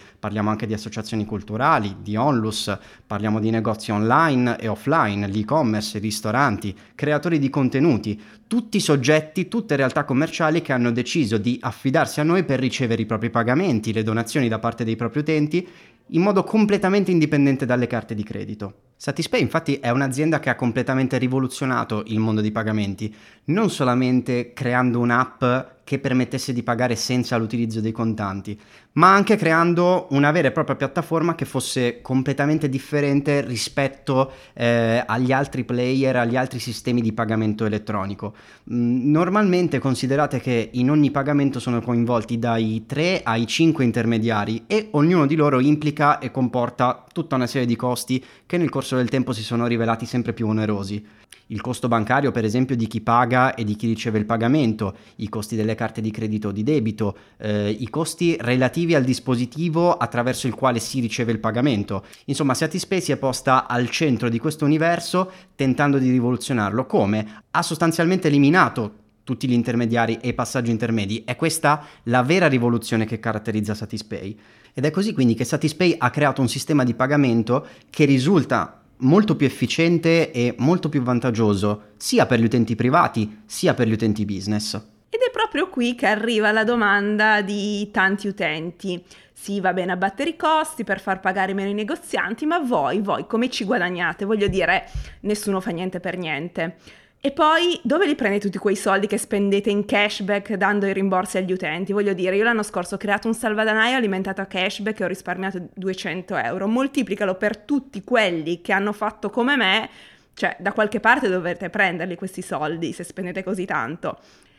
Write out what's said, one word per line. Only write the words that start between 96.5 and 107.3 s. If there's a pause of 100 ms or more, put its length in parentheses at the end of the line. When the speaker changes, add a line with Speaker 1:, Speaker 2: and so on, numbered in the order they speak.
Speaker 2:
E
poi,
dove
li
prende
tutti
quei
soldi
che
spendete
in
cashback
dando
i
rimborsi
agli
utenti?
Voglio
dire,
io
l'anno
scorso
ho
creato
un
salvadanaio
alimentato
a
cashback
e
ho
risparmiato
duecento
euro.
Moltiplicalo